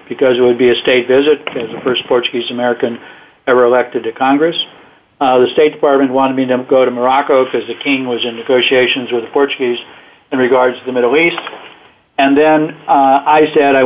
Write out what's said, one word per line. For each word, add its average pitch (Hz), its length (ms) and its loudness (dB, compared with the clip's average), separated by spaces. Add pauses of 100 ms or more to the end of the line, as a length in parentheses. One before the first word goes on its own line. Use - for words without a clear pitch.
because 123 300 0
it - 20 2
would 123 180 2
be 123 120 4
a 117 60 2
state 123 320 0
visit 143 400 2
as 117 260 -10
the 113 80 -14
first - 240 -4
Portuguese 120 440 -2
American 120 500 -4 (480)
ever 123 160 4
elected 120 400 0
to 113 80 -6
Congress. 143 440 0 (680)
Uh, 127 200 2
the 123 120 0
State 151 160 2
Department 139 380 0 (100)
wanted 131 200 0
me 131 40 0
to 127 120 -2 (200)
go 131 80 4
to 127 60 0
Morocco 131 460 0 (100)
'cause 117 200 -6
the 117 220 -10
king 135 120 -2 (120)
was 117 160 -4
in 117 40 -8 (120)
negotiations 127 720 0
with 117 120 -2
the - 120 -16
Portuguese 135 420 -2 (520)
in 139 40 -4 (100)
regards 127 320 2
to - 100 -18
the 127 80 -6
Middle 123 280 2
East. - 200 -4 (800)
And 139 200 2
then, 156 160 4 (380)
uh, 139 200 4 (220)
I - 20 4 (140)
said 147 160 2 (120)
I - 40 2